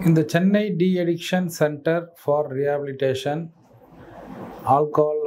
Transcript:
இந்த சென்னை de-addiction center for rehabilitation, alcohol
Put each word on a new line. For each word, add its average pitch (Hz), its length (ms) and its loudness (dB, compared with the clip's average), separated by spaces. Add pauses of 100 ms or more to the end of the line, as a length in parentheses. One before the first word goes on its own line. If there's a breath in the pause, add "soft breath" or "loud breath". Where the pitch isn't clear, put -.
இந்த 160 200 6
சென்னை 196 520 2
de-addiction 180 640 0
center 160 720 -2
for 147 380 -2
rehabilitation, 143 1000 -2 (1200)
alcohol 151 460 4 (120)